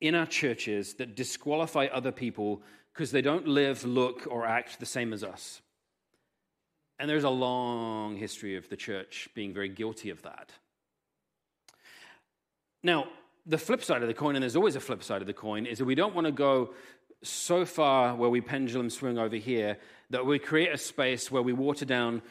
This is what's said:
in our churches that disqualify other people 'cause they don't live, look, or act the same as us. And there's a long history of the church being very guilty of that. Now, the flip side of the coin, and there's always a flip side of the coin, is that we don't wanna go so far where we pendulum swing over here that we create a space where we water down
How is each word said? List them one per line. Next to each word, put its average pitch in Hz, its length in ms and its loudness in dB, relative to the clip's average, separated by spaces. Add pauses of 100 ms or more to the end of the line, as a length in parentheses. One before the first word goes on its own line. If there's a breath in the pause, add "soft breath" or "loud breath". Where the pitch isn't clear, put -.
in 156 140 2
our 165 120 2
churches 110 680 -2
that 120 200 -8
disqualify 147 800 0
other 131 200 -2
people 104 500 -4 (320 loud breath)
'cause 151 160 -4
they 135 120 2
don't 151 260 2
live, 139 360 4
look, 123 460 2
or 120 160 -2
act 117 340 -2
the 123 60 -10
same 117 260 -2
as 107 100 -8
us. - 380 -12 (1400)
And 143 100 -6
there's 151 160 2
a 139 60 4
long 120 840 -2
history 101 400 -8
of 87 120 -12
the 101 80 -10
church - 560 -10
being 101 220 -8
very 98 160 -4
guilty 110 400 -8
of 82 100 -12
that. - 320 -18 (2250 loud breath)
Now, 165 260 2 (380)
the 156 100 0
flip 247 260 0
side 127 200 2
of 117 60 2
the 117 40 2
coin, 143 240 0
and 135 60 0
there's 123 120 0
always 175 220 4
a 120 40 -6
flip 110 220 -6
side 98 200 -4
of 92 40 -10
the 101 60 -4
coin, 107 320 -6
is 117 140 -6
that 127 80 0
we 131 80 2
don't 185 200 2
wanna 165 160 2
go 131 440 4 (480 loud breath)
so - 420 0
far 135 500 4
where 120 140 4
we 120 140 4
pendulum 127 480 -2
swing 120 260 -4
over 113 200 0
here 107 420 0 (320 loud breath)
that 127 160 -2
we 143 120 4
create 156 360 2
a - 20 -2
space 127 540 -2
where 131 120 2
we 123 120 2
water 139 320 0
down 120 340 2 (100)